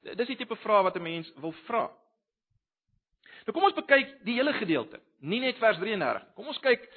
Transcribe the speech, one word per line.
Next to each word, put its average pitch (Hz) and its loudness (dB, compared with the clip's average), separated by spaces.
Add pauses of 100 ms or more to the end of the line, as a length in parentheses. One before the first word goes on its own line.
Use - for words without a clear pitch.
Dis 233 -6
die 247 -6
tipe 226 -8
vraag 202 4
wat 180 -6
'n 175 -6
mens 165 -8
wil 156 -10 (120)
vra. - -2 (1600)
Nou - -8
kom 349 2
ons 392 4
bekyk 277 2
die 233 -2
hele 269 0
gedeelte, 156 -2 (200)
nie 180 -4
net 254 -2
vers 220 4
drieëndertig. 165 -4
Kom 240 -14
ons 302 -10
kyk, - 2